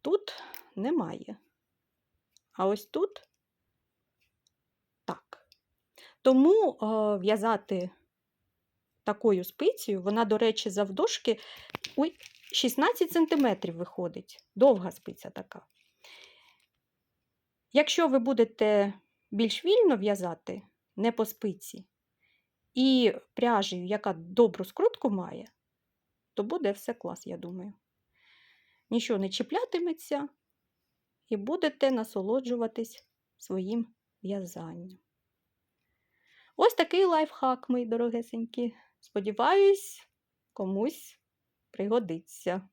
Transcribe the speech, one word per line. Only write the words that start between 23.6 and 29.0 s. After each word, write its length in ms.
яка 280
добру 520
скрутку 440
має, 360
то 100
буде 280
все 220
клас, 340
я 100
думаю. 360
Нічого 300